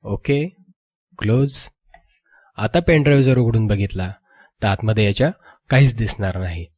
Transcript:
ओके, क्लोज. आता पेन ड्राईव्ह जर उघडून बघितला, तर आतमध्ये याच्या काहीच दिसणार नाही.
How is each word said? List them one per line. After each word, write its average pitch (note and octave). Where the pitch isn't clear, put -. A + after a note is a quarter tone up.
ओके, C#3+
क्लोज. C3
आता C#3
पेन D#3+
ड्राईव्ह C#3
जर B2+
उघडून A2+
बघितला, G2
तर G#2+
आतमध्ये G#2+
याच्या B2
काहीच C3
दिसणार G2+
नाही. E2+